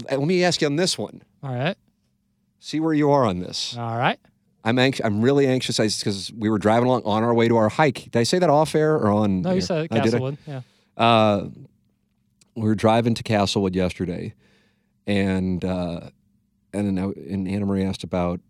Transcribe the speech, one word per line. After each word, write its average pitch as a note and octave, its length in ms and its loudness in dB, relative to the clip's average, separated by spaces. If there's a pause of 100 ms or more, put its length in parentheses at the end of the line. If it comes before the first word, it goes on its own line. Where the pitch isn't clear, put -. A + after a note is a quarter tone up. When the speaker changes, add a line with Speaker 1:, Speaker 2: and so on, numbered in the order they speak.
(120)
Speaker 1:
let C#3 100 -2
me F3 220 2
ask F3 180 0
you D#3 60 0
on C#3+ 80 0
this F3 220 -2
one. - 240 -10 (200)
Speaker 2:
All C3+ 120 -8
right. C3+ 220 -4 (840)
Speaker 1:
See - 200 -8
where D#3+ 140 0
you D3 180 2
are C#3 140 4
on F2+ 140 0
this. - 380 -8
Speaker 2:
All A#2 200 -6
right. D3 200 0 (460)
Speaker 1:
I'm A#2+ 160 0
anx-, C3 240 2
I'm G#2+ 180 0
really C#3 240 4
anxious B2+ 340 0
I, A2 100 2
'cause G2 480 -6
we G#2+ 120 0
were G#2+ 100 2
driving A2 280 4
along B2+ 160 2
on G#2+ 200 0
our A#2 100 2
way A2+ 160 4
to A#2 80 4
our G#2+ 120 4
hike. D3 420 0
Did - 40 -4
I A#2+ 80 2
say F3+ 160 0
that F3+ 100 2
off D3 260 4
air D#3 200 2
or G#2+ 160 2
on G#2 300 2
Speaker 2:
No, - 80 -4
you F#3 60 0
Speaker 1:
air? - 60 0
Speaker 2:
said E3 240 -4
it, - 60 -12
Speaker 1:
Oh, A2+ 40 -4
did - 60 0
I? - 20 -2
Speaker 2:
Castlewood, C3 340 -2 (100)
yeah. C#3 140 -10 (340)
Speaker 1:
Uh, A2 540 2 (1040)
we A2+ 80 -6
were G#2+ 120 2
driving A2+ 400 4
to - 80 -10
Castlewood G2 520 0
yesterday, F2 580 -4 (720)
and, F#2+ 600 -2
uh, F2+ 460 -6 (600)
and G2+ 160 -4
then F#2+ 120 -2
I, F#2+ 120 -2 (180)
and F#2+ 200 -4
Anna G2+ 160 -4
Marie G2 180 0
asked F#2+ 220 -6
about, F2 340 -2 (100)